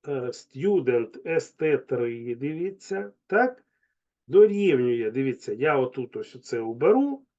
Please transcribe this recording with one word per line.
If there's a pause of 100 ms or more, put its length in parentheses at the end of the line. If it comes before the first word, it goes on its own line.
е,
student
S
T
три,
дивіться, (160)
так, (600)
дорівнює,
дивіться,
я
отут
ось
оце
уберу (140)